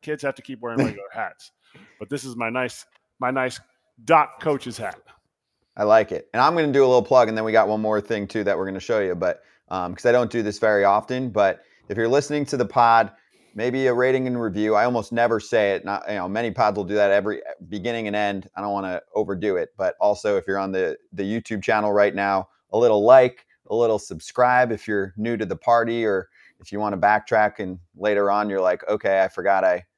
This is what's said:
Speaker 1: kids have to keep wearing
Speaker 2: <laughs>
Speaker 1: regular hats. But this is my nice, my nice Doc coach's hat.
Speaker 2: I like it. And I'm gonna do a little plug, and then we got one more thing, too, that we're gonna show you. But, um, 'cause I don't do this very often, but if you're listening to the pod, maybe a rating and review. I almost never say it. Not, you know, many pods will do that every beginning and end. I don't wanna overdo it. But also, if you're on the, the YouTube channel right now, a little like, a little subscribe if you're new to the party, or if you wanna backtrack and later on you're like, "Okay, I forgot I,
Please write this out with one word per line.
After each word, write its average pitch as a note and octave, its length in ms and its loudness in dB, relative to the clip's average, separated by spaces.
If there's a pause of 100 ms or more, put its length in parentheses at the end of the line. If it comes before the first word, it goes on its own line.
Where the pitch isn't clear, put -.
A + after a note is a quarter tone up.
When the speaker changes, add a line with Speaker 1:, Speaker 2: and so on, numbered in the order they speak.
Speaker 1:
kids D3+ 220 -8
have C#3 120 -4
to - 60 -20
keep B2+ 200 -16
wearing A#2 180 -6
Speaker 2:
<laughs> C#3+ 60 2
Speaker 1:
regular G2+ 260 -10
hats. - 400 -12 (480)
But G#2 100 -16
this C#3+ 140 -8
is C3 120 -14
my A#2 140 -6
nice, B2 360 -6 (340)
my B2+ 120 -4
nice C3 280 -4 (440)
Doc D3+ 380 2
coach's C3+ 360 -4
hat. G2+ 220 -10 (800)
Speaker 2:
I G2+ 60 -2
like G#2+ 280 6
it. F2 220 -8
And A#2 80 0
I'm D#3 140 4
gonna D#3 160 0
do C3+ 120 6
a C3 40 6
little B2+ 160 6
plug, B2 240 6
and A2 100 -4
then A2 80 -2
we A2 60 -2
got A2 160 6
one G#2+ 140 -2
more G#2+ 200 0
thing, G#2 260 -4
too, G#2+ 180 -4
that G2 120 0
we're F#2+ 80 -4
gonna F#2+ 140 -8
show A2 200 -2
you. F#2+ 140 0
But, F2 300 -2 (260)
um, F2+ 240 -6
'cause - 120 -16
I A#2+ 60 6
don't A#2+ 200 2
do A#2+ 100 -2
this G#2 160 -4
very G#2 280 2
often, A#2+ 440 0
but G2 320 0 (280)
if G2+ 80 -6
you're A2+ 100 0
listening C#3+ 380 0
to C#3+ 120 -6
the B2 80 0
pod, A#2 460 4 (460)
maybe B2+ 300 -2
a B2 60 4
rating C3 340 2
and B2 140 -4
review. G#2+ 340 0
I G#2 80 4
almost A#2+ 300 -2
never A#2 260 2
say G#2 360 0
it. - 100 -8
Not, G2 240 -6
you G#2+ 60 -6
know, F#2 120 -6
many A2 240 -4
pods G#2 240 0
will G2+ 80 -4
do F#2+ 120 -6
that G2+ 160 4
every G2+ 300 0 (280)
beginning A2 380 -6
and G#2 80 -6
end. G2+ 400 -4
I F#2 60 -10
don't G#2 120 -4
wanna F#2 280 -6 (120)
overdo G2 420 -2
it. E2 220 -4
But F#2 240 -2
also, G#2 360 0
if F#2 80 -4
you're G2 140 -2
on G2 140 -4
the, F2+ 240 -2 (160)
the F#2+ 100 -8
YouTube G#2+ 400 -6
channel G#2+ 300 0
right G2+ 200 4
now, G2 360 -2 (240)
a G2+ 40 0
little A2 260 4
like, B2+ 420 4 (240)
a G#2 60 -4
little A2+ 220 0
subscribe B2 760 0
if G#2+ 160 -8
you're G2 300 -4
new A2+ 200 -4
to G#2 80 -4
the F2+ 100 -6
party, A#2 500 0
or G2 220 -2 (320)
if - 120 -20
you G2+ 80 -8
wanna G#2 180 -4
backtrack G#2+ 600 2
and F#2 200 -10 (160)
later G2+ 340 0
on G#2 200 0
you're G2 120 -2
like, F2+ 280 0
"Okay, G2 320 0
I F#2+ 80 2
forgot F#2+ 340 0
I, F2+ 220 0 (120)